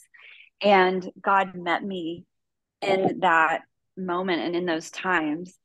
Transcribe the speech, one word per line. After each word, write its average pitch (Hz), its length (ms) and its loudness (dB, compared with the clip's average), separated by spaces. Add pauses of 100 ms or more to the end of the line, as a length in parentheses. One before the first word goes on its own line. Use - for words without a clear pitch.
(600)
and 185 580 4
God 190 360 0
met 175 280 -4
me 175 440 -8 (560)
in 190 380 0
that 165 420 4 (340)
moment 180 460 -2
and 165 120 -4
in 180 120 -2
those 165 240 -4
times. 175 760 -4